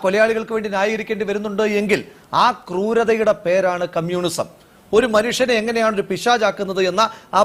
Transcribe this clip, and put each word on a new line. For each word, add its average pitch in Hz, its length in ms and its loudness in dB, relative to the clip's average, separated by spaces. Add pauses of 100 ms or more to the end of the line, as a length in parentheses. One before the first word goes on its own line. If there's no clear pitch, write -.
കൊലയാളികൾക്ക് 220 540 0
വേണ്ടി 214 180 -6
ന്യായീകരിക്കേണ്ടി 214 560 -2
വരുന്നുണ്ട് 208 340 -2 (180)
എങ്കിൽ 190 200 0 (420)
ആ - 20 4 (240)
ക്രൂരതയുടെ 214 680 2 (100)
പേരാണ് 180 400 0 (120)
കമ്മ്യൂണിസം. 175 500 -2 (500)
ഒരു 240 180 4
മനുഷ്യനെ 240 460 0
എങ്ങനെയാണ് 226 380 0
ഒരു 196 100 -4
പിശാചാക്കുന്നത് 196 800 0
എന്ന 196 140 2 (340)
ആ 226 60 6